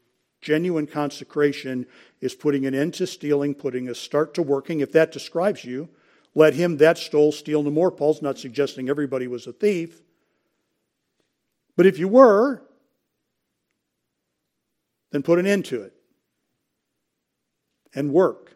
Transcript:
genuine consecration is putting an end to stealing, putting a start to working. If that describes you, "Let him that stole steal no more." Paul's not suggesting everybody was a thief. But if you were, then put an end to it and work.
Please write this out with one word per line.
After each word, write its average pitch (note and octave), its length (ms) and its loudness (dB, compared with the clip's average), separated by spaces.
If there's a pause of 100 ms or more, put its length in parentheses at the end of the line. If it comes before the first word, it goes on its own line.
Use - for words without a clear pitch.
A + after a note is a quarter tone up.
(420)
genuine D#3+ 440 -2
consecration C#3+ 1000 -4 (340)
is B2+ 140 -6
putting C#3 320 -2
an C3+ 80 -4
end D3+ 180 -2
to F#3 140 -6
stealing, C#3+ 480 -2
putting B2+ 340 -8
a A#2 60 -8
start D3+ 400 -4
to F3 80 -2
working. C#3+ 380 -4
If C3 100 -4
that D#3+ 200 4
describes F3 540 -6
you, B2+ 240 -12 (460)
"Let D3+ 180 8
him E3+ 240 -2
that D#3+ 220 6
stole D3+ 320 2
steal D3+ 320 -4
no D3 80 -2
more." E3+ 200 0
Paul's D3+ 300 -2
not C#3 160 -6
suggesting C3 500 -6
everybody C3+ 400 -4
was B2 200 -10
a A#2+ 60 -16
thief. F3 500 -4 (1700)
But F3 120 6
if F#3 100 2
you E3+ 100 -4
were, A#3 540 6 (2500)
then C#3+ 140 -4
put E3+ 160 4
an F#3 80 0
end G3 180 0
to A#2 160 -8
it F#2+ 120 -18 (2000)
and C#3 200 -6
work. E3 420 0